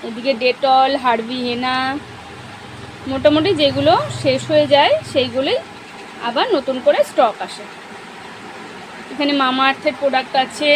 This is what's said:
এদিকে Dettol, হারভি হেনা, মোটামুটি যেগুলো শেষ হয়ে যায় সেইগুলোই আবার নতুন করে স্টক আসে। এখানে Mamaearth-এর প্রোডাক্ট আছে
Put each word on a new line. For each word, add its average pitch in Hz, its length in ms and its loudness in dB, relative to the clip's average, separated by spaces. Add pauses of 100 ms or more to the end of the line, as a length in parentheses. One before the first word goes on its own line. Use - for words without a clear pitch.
এদিকে 233 260 -2 (100)
Dettol, 262 480 4 (120)
হারভি 240 440 0
হেনা, 247 300 -2 (1400)
মোটামুটি 294 380 4 (120)
যেগুলো 285 300 4 (300)
শেষ 269 180 2 (100)
হয়ে 302 240 6
যায় 302 180 6 (200)
সেইগুলোই 262 460 0 (720)
আবার 277 180 0 (100)
নতুন 262 280 -2
করে 294 140 4 (120)
স্টক 240 260 4 (100)
আসে। - 180 -14 (1500)
এখানে 285 200 0 (100)
Mamaearth-এর 269 580 0
প্রোডাক্ট 262 340 0 (100)
আছে 294 320 0